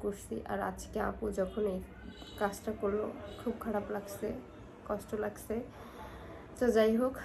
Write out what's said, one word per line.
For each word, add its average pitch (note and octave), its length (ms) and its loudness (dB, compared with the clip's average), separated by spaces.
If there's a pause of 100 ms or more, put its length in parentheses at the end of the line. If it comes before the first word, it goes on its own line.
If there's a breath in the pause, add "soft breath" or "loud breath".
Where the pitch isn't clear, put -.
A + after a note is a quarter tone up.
করছি। G#3 480 -2
আর G3 100 0
আজকে F#3+ 400 -2
আপু G3+ 320 0
যখন G3 340 0
এই F#3+ 160 0 (580)
কাজটা G#3 320 0 (100)
করলো, G#3+ 300 2 (320)
খুব A3+ 160 2
খারাপ G#3 320 0
লাগছে, G#3+ 420 -2 (540)
কষ্ট G#3 280 -2
লাগছে। G#3 460 -2 (1000 loud breath)
তো A#3+ 120 8
যাই A3 260 10
হোক, B3+ 160 6 (120)